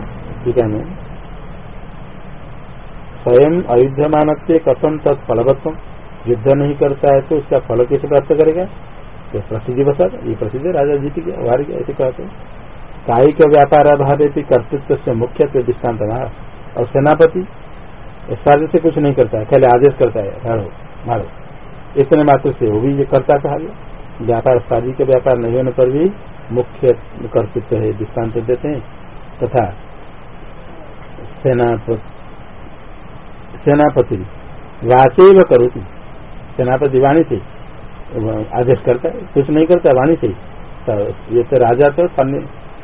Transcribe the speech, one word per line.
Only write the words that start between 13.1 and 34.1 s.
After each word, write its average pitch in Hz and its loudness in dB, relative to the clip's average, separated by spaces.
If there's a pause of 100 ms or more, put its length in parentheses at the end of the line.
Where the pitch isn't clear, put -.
व्यापार 147 6 (100)
अभाव 139 2 (100)
कर्तृत्व 139 0
से 135 -4
मुख्यत्व 135 0
दृष्टान्त 120 -2
रहा। 110 -4 (460)
और 120 0
सेनापति 156 4 (760)
शारीर 147 2
से 180 2
कुछ 160 2
नहीं 143 2
करता 120 2
है, 107 -4
खाली 131 6
आदेश 135 6
करता 113 2
है, 98 -4
"लड़ो, 110 -4 (380)
मारो", 113 -2 (720)
इतने 147 4
मात्र 139 4
से 113 0
वो 107 2
भी 139 2
ये 139 2
कर्ता 139 2
कहा 143 -2
गया। 165 -8 (560)
व्यापार, 117 2
शारीरिक 123 -2
व्यापार 127 4
नहीं 117 -2
होने 131 0
पर 127 2
भी 156 2 (400)
मुख्य 123 2 (400)
कर्तृत्व 113 -2
है, 107 -2
दृष्टांत 113 -4
देते 123 -2
हैं। 147 -4 (640)
तथा 120 0 (1800)
सेनाप-, 117 0 (1700)
सेनापति 143 2 (680)